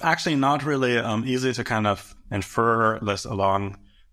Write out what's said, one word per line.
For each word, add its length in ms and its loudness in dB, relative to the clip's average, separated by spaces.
actually 320 0
not 260 2
really, 360 0
um, 280 0
easy 280 0
to 100 -4
kind 220 0
of 280 -2
infer 680 0
this 240 -2
along 540 0